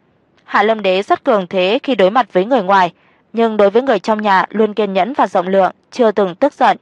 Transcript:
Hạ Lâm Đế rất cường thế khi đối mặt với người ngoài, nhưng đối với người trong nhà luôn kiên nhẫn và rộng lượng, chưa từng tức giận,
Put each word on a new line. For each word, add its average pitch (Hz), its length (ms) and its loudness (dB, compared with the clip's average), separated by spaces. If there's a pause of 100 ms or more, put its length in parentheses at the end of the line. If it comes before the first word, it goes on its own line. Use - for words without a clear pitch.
(440)
Hạ 220 200 0
Lâm 220 180 0
Đế 190 220 -2
rất - 200 -4
cường 202 240 0
thế 196 360 -2
khi 262 120 -2
đối 190 160 2
mặt 233 220 -2
với 185 120 0
người 240 180 0
ngoài, 190 300 0 (400)
nhưng 220 240 -2
đối 202 120 4
với 220 120 2
người 254 180 -2
trong 214 220 -2
nhà 190 280 2
luôn 214 240 -2
kiên 196 200 -4
nhẫn 190 200 -2
và 247 140 0
rộng 180 200 -2
lượng, 190 240 2 (200)
chưa 220 200 0
từng 190 240 -2
tức 294 180 -2
giận, 214 280 0